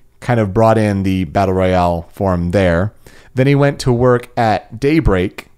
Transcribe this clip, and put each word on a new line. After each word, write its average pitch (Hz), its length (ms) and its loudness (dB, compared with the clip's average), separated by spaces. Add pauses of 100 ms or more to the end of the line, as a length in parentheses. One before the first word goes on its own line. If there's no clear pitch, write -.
(200)
kind 120 200 -2
of 101 120 -2
brought 113 240 4
in 104 260 0
the 95 220 -2
Battle 95 300 -2
Royale 90 580 0
form 87 380 -2
there. 92 420 0 (420)
Then 131 120 0
he 143 80 2
went 143 260 0
to 127 120 0
work 123 440 2
at 110 420 -2
Daybreak, 113 800 0